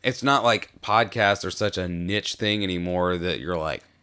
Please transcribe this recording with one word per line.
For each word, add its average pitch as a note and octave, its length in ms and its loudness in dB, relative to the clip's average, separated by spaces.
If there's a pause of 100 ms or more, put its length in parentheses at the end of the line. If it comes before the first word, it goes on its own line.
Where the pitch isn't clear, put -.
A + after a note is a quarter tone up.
it's B2+ 180 -2
not C3+ 220 2
like A2 260 2 (100)
podcasts G#2 640 2
are F#2 60 -4
such G#2 260 -2
a F2+ 120 -2
niche F2 480 -4
thing G#2+ 260 0
anymore F2+ 560 0
that E2+ 220 -2
you're E2+ 180 -4
like, D#2 240 -4 (200)